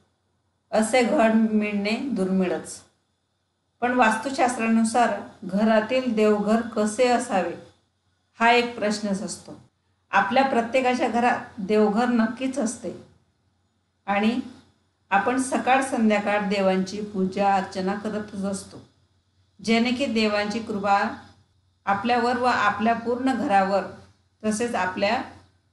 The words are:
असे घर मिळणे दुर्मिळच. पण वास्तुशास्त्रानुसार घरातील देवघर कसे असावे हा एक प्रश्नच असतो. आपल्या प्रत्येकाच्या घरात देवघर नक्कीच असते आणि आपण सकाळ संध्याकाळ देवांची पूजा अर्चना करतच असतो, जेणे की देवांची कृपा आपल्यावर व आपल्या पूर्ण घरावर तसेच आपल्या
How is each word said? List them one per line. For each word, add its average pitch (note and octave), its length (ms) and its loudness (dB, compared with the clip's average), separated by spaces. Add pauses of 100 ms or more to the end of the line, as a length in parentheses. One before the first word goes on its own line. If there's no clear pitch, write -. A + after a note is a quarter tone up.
(720)
असे A3 300 2
घर A3 300 2
मिळणे G#3 580 2 (200)
दुर्मिळच. F#3 680 -2 (1040)
पण B3 120 0
वास्तुशास्त्रानुसार A3+ 1160 2 (320)
घरातील A3 680 2
देवघर G#3+ 460 2 (160)
कसे G#3+ 320 2
असावे F#3 440 0 (880)
हा A#3 120 6
एक A#3+ 240 2
प्रश्नच G3+ 460 -2
असतो. - 360 -12 (540)
आपल्या G3+ 320 2
प्रत्येकाच्या B3 640 0
घरात A#3 520 -2
देवघर G#3+ 480 2
नक्कीच B3 500 0
असते - 380 -6 (1120)
आणि G#3+ 320 0 (720)
आपण A#3+ 320 2
सकाळ C4 400 2
संध्याकाळ G#3 680 0
देवांची F#3+ 560 0
पूजा G3 500 0
अर्चना F#3+ 400 -2
करतच G#3 520 -8
असतो, - 380 -10 (760)
जेणे A#3 300 2
की B3 160 -2
देवांची G#3+ 520 0
कृपा G3+ 420 0 (840)
आपल्यावर A#3+ 520 0
व B3 80 -2
आपल्या G#3+ 500 0
पूर्ण B3 380 -2
घरावर G3 480 2 (600)
तसेच G#3+ 340 -2
आपल्या G3+ 460 -2 (500)